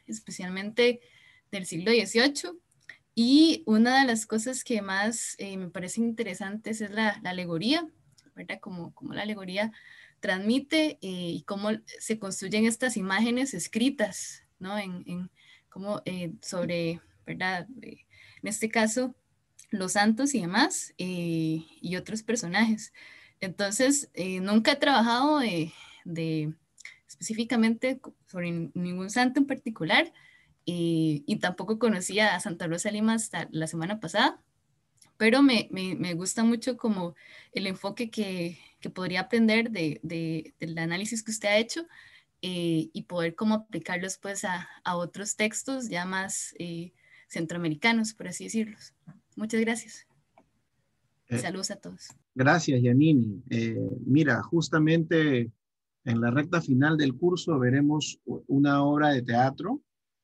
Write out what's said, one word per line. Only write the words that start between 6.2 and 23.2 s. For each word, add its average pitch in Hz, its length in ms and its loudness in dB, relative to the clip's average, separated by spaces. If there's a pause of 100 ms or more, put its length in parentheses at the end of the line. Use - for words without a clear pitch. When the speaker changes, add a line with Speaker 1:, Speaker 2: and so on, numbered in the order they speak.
Speaker 1:
es 208 100 -6
la, 214 320 0
la 180 80 -4
alegoría, 180 580 0 (460)
¿verdad? 185 260 -10
Como, 175 340 -12
como - 200 -12
la - 80 -6
alegoría 208 500 -4 (460)
transmite, 254 840 0
eh, 180 280 -6
y - 120 -6
cómo 202 260 -4 (320)
se 220 180 -4
construyen 196 480 -2
estas 247 300 0
imágenes 226 580 0
escritas, - 880 -2 (160)
¿no? 196 200 -6
En, 185 280 -8
en 180 240 -8 (380)
cómo, 196 380 -8
eh, 180 340 -6
sobre, 170 600 -4 (260)
¿verdad? 185 420 -4 (140)
Eh, - 160 -18 (440)
en 196 60 -8
este 214 220 -2
caso, 233 440 0 (560)
los 185 220 -2
santos 220 420 4
y 226 60 0
demás, 208 580 0
eh, 165 680 -2 (160)
y 175 160 -6
otros 202 260 -8
personajes. 214 680 0 (480)